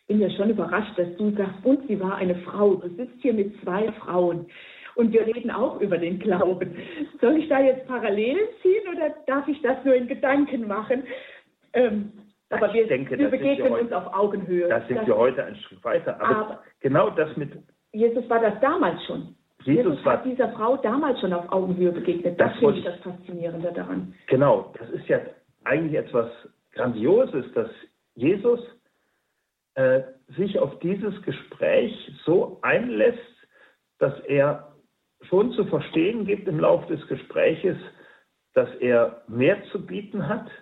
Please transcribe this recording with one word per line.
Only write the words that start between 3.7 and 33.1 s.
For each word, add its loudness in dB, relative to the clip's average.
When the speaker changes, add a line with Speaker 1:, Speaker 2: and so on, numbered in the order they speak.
Speaker 1:
Frauen 0
und 4
wir 6
reden -4
auch -2
über 0
den -2
Glauben. 0
Soll 4
ich -2
da 4
jetzt 2
Parallelen 0
ziehen 4
oder -2
darf -2
ich -4
das 0
nur 6
in 2
Gedanken 0
machen? -2
Ähm, 2
aber 2
Speaker 2:
Ich -2
Speaker 1:
wir, 4
Speaker 2:
denke, -2
Speaker 1:
wir -4
Speaker 2:
da 2
sind 2
wir 0
Speaker 1:
begegnen 2
Speaker 2:
heute, 2
Speaker 1:
uns -6
auf -6
Augenhöhe. 0
Speaker 2:
da 0
sind -2
Speaker 1:
Das -2
Speaker 2:
wir 4
heute 2
einen -12
Schritt -20
weiter. -2
Aber 2
Speaker 1:
aber -6
Speaker 2:
genau 2
das -2
mit -8
Speaker 1:
Jesus 0
war 2
das 2
damals 2
schon. -10
Speaker 2:
Jesus 4
Speaker 1:
Jesus -2
Speaker 2:
war 4
Speaker 1:
hat -4
dieser 0
Frau 0
damals 0
schon -2
auf -4
Augenhöhe 0
begegnet. -2
Das 4
Speaker 2:
Das -12
Speaker 1:
finde 6
ich -8
Speaker 2:
wollte -6
Speaker 1:
das -12
Faszinierende -8
daran. -8
Speaker 2:
Genau, 2
das -16
ist -10
ja 2
eigentlich 0
etwas -2
Grandioses, 0
dass -2
Jesus, 2
äh, 2
sich -2
auf -2
dieses -4
Gespräch -2
so 0
einlässt, 2